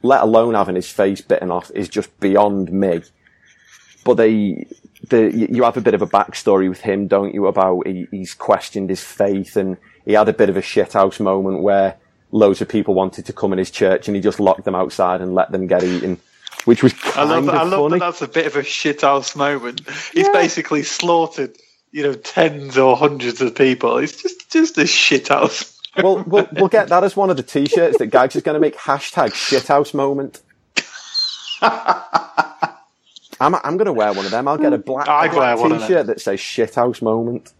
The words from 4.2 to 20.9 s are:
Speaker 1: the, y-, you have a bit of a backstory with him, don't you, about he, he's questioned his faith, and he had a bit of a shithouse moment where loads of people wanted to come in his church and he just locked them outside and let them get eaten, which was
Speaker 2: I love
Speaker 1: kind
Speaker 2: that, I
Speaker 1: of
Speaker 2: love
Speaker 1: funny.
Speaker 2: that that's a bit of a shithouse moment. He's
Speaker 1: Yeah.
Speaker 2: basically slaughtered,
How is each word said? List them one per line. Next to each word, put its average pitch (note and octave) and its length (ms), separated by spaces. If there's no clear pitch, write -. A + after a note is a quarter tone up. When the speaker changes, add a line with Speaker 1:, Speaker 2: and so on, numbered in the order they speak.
Speaker 1:
the, A2 260
y-, A2+ 140
you B2 140
have A#2 120
a B2 60
bit G#2+ 140
of F#2+ 80
a F#2+ 40
backstory G2 640
with F2+ 120
him, G2+ 260
don't G2 260
you, G2 140
about F#2+ 400
he, F#2 240
he's F#2+ 240
questioned G2 560
his F#2 120
faith, G2+ 540
and F#2+ 200
he G#2 80
had G#2+ 160
a F#2+ 40
bit G2+ 180
of F2 40
a G2 60
shithouse G2 580
moment F#2+ 440
where G2 340
loads G#2 300
of G2 80
people G#2 240
wanted F#2+ 320
to - 80
come G2 180
in F#2 60
his F#2 140
church F#2+ 360
and G#2 80
he G2 60
just G2+ 180
locked G2 260
them F#2+ 100
outside F2+ 440
and F#2 140
let F#2 180
them F#2 140
get F2+ 180
eaten, F2+ 360
which A#2+ 180
was - 100
Speaker 2:
I C#3+ 80
love D#3 220
Speaker 1:
kind - 20
Speaker 2:
that, C#3 80
I E3 80
Speaker 1:
of F3 60
Speaker 2:
love D3 100
Speaker 1:
funny. D#3 200
Speaker 2:
that F3 60
that's E3+ 160
a C#3+ 60
bit D#3+ 180
of D3+ 100
a C#3+ 60
shithouse C#3 760
moment. C#3 460
He's F#4 140
Speaker 1:
Yeah. G4+ 40
Speaker 2:
basically D3+ 520
slaughtered, D#3+ 720